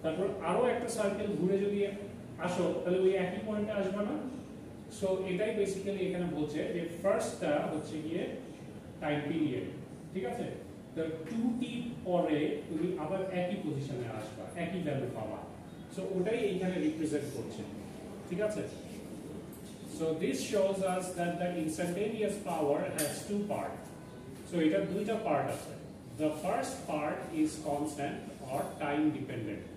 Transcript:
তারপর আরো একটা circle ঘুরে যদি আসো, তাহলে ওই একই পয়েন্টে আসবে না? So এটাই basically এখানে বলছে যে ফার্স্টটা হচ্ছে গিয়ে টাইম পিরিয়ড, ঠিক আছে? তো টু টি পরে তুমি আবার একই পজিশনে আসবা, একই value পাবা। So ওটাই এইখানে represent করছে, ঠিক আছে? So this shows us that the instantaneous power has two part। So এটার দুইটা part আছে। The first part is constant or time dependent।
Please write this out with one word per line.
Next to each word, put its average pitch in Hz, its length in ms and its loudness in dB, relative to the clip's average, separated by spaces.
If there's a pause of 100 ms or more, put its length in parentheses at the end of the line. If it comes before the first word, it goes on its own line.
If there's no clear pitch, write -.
তারপর 180 220 2 (240)
আরো 202 120 6 (120)
একটা - 240 0
circle 208 300 2 (120)
ঘুরে 190 260 6
যদি 202 140 2 (640)
আসো, 180 200 4 (160)
তাহলে 185 240 4
ওই 190 60 8 (120)
একই 190 240 0
পয়েন্টে 208 340 0
আসবে 190 280 2
না? 294 60 0 (840)
So 190 80 2 (240)
এটাই 214 280 2
basically 190 480 2
এখানে 175 200 0 (100)
বলছে 151 220 0 (160)
যে 170 60 0 (200)
ফার্স্টটা - 500 4 (200)
হচ্ছে 156 240 -4 (100)
গিয়ে 175 180 0 (800)
টাইম 147 160 2 (100)
পিরিয়ড, 147 380 2 (460)
ঠিক 190 180 -2
আছে? 180 140 -4 (500)
তো 160 60 -2 (260)
টু 226 120 -2 (200)
টি - 120 0 (360)
পরে 160 320 4 (280)
তুমি 170 200 2 (160)
আবার 190 180 0 (200)
একই 180 220 0
পজিশনে 131 440 -2 (120)
আসবা, - 240 -8 (200)
একই 175 240 -2
value 131 200 0 (100)
পাবা। - 220 -4 (540)
So 185 80 -4 (140)
ওটাই 214 240 4 (100)
এইখানে 185 260 2 (100)
represent 151 500 0
করছে, - 260 -6 (680)
ঠিক 180 200 -2
আছে? - 160 0 (1300)
So 156 80 0 (180)
this 247 140 2 (140)
shows 196 280 4 (160)
us 180 100 0 (120)
that 175 240 2
the 175 80 2 (140)
instantaneous 196 720 0 (140)
power 156 300 4 (180)
has 147 140 0 (160)
two 208 140 0 (100)
part। - 240 -2 (720)
So 175 60 -2 (100)
এটার 175 180 6 (100)
দুইটা 214 220 2 (120)
part - 180 4 (100)
আছে। - 180 -8 (480)
The 156 100 4 (120)
first 233 320 2 (140)
part 151 300 0 (220)
is 151 100 6 (160)
constant 143 500 0 (340)
or 135 100 0 (220)
time 147 220 4 (120)
dependent। 104 460 -4 (140)